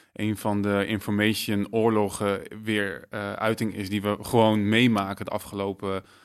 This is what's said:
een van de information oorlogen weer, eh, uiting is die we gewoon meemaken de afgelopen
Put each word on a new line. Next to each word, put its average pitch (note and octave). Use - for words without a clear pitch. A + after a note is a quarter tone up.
een G#2+
van G2+
de G2+
information G#2
oorlogen G#2+
weer, G2+
eh, G2+
uiting A2
is F#2+
die G2+
we G#2
gewoon G#2+
meemaken G#2+
de -
afgelopen G2